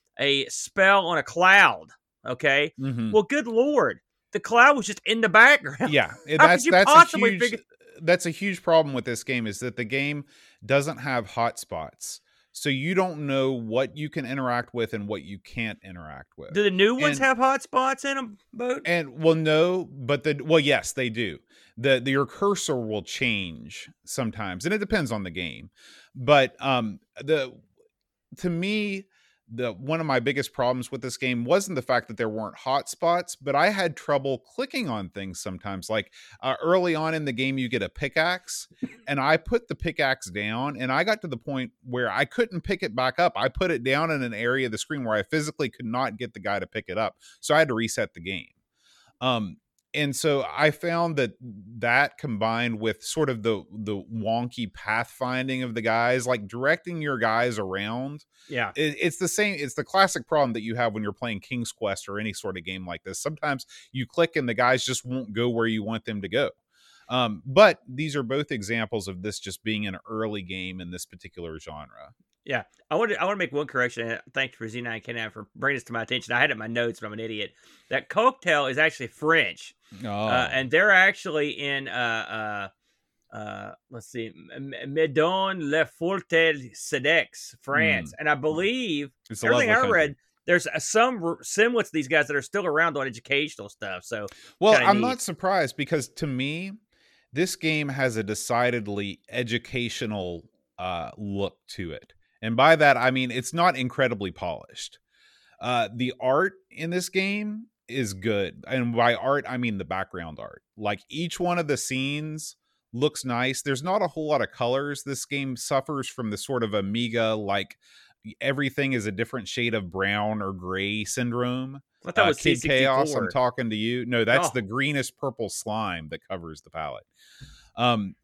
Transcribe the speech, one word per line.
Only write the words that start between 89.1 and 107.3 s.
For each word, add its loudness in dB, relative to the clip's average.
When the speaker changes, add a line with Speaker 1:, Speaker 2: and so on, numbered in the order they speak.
Speaker 2:
It's -10
a 2
Speaker 1:
everything 4
Speaker 2:
lovely 4
Speaker 1:
I 2
read, 4
Speaker 2:
country. -12
Speaker 1:
there's, 4
uh, -4
some 2
r-, -2
semblance 0
of -8
these -2
guys 4
that -4
are 0
still -4
around 2
on -2
educational -4
stuff. -10
So -8
Speaker 2:
Well, 8
Speaker 1:
kinda 6
Speaker 2:
I'm 8
Speaker 1:
neat. 2
Speaker 2:
not -4
surprised, 0
because -2
to -6
me, -6
this -2
game 0
has 0
a 0
decidedly -2
educational, -4
uh, -6
look -4
to -8
it. -14
And -2
by 8
that, 8
I 4
mean -2
it's -6
not 4
incredibly -2
polished. -10
Uh, 0
the -2
art 2
in -8
this -2
game -4